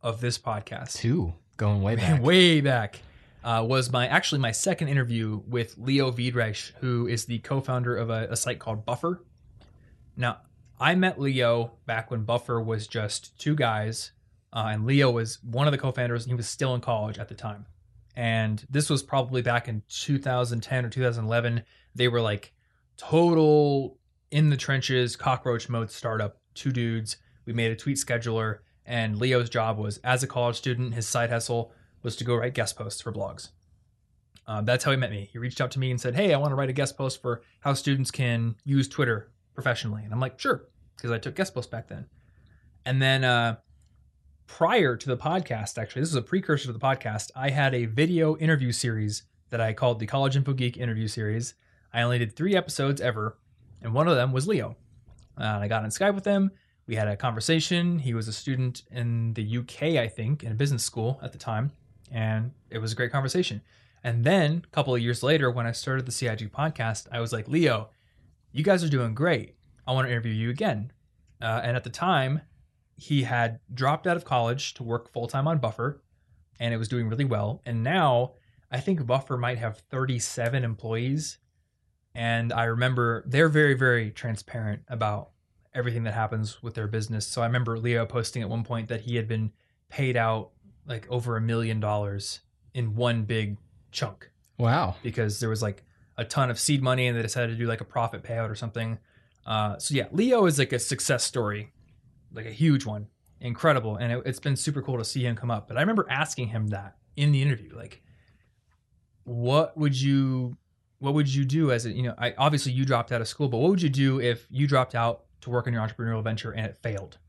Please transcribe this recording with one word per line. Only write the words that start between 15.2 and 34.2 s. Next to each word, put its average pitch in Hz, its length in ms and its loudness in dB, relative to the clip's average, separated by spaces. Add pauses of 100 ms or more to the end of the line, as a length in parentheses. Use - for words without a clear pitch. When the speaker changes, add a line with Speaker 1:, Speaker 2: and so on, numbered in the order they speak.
Speaker 1:
one 120 220 0
of 151 60 6
the 139 60 2
co-founders, 123 460 -2
and 123 80 -6
he 123 40 0
was 117 140 -4
still 131 260 -2
in 120 60 -2
college 107 360 -2
at 107 120 -10
the 113 60 -14
time. 104 320 -10 (480)
And 113 540 0
this 143 200 2
was 139 120 2
probably 127 400 0
back 120 260 0
in 107 200 -6
two - 300 -2
thousand 123 440 0
ten 127 220 -2
or 117 60 -4
two 127 140 -2
thousand 117 220 0
eleven. 117 380 0 (320)
They 123 120 4
were, 120 140 2
like, 104 320 -2 (440)
total 151 1000 4 (320)
in 151 200 6
the 139 80 4
trenches, 131 580 2
cockroach 123 540 0
mode 113 200 -2
startup, - 520 -6 (120)
two - 180 -4
dudes. 113 460 -2 (280)
We 120 80 -6
made 113 180 2
a 113 40 -2
tweet 135 220 -2
scheduler, 113 640 -2 (260)
and 113 320 -2
Leo's 123 320 2
job 113 280 0
was, 104 220 -4
as 123 220 0
a 131 60 -2
college 120 300 -2
student, 123 380 -2
his 113 120 -4
side 117 220 0
hustle 117 420 -2 (320)
was 113 120 -6
to - 80 -8
go 120 120 0
write 123 180 -2
guest 107 220 -2
posts - 260 -10
for 117 100 -8
blogs. 98 380 -10 (960)